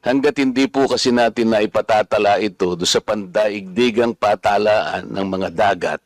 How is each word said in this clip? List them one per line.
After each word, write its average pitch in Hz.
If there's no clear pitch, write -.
Hanggat 135
hindi 131
po 135
kasi 123
natin 117
naipatatala 107
ito 90
do 90
sa -
pandaigdigang 104
patalaan 104
ng 98
mga 92
dagat 87